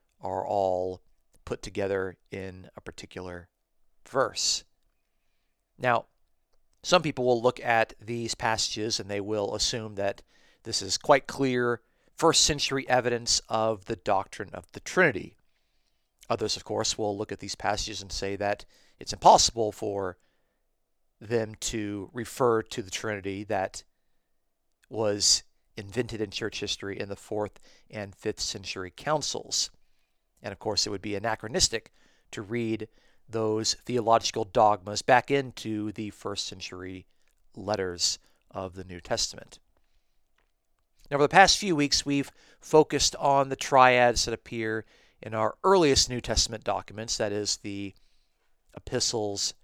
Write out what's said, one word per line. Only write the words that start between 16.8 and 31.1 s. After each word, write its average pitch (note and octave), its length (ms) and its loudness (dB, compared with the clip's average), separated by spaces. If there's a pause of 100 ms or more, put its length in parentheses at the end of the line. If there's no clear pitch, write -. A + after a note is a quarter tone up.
will G#2 180 -4
look G#2+ 160 -8
at G2 80 -12
these G2+ 140 -10
passages G2+ 480 -4
and F#2+ 100 -12
say G2 240 -4
that G2+ 300 -2 (340)
it's - 140 -8
impossible A#2 580 6
for G2 460 -4 (1000)
them A2 420 -2
to G#2 520 -6
refer A#2 480 2
to - 220 -8
the F#2 80 -12
Trinity G2 540 -6
that G2+ 400 -2 (1040)
was G#2 540 2 (340)
invented A2 420 -6
in G2+ 100 -4
church - 300 -6
history G2 400 -6
in G2+ 80 -6
the G2 80 -8
fourth G#2 420 -6 (320)
and G2+ 240 -10
fifth - 260 -6
century F#2+ 540 -8
councils. - 760 -4 (680)
And G2+ 120 -10
of - 80 -14
course, G#2+ 260 -2
it G#2+ 40 -6
would G2 120 -6
be G2+ 140 -4